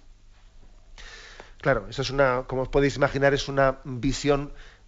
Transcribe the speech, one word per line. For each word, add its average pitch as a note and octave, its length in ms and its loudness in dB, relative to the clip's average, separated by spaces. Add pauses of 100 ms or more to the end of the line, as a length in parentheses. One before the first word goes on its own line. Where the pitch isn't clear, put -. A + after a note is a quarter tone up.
(1600)
Claro, A#2 300 0
eso A2+ 120 -6
es C3 80 -4
una, C3 380 2
como C3 160 -2
os A#2+ 60 -6
podéis C#3 260 2
imaginar, C#3 380 2
es C3+ 140 -2
una C#3 360 2
visión C#3 680 -2 (340)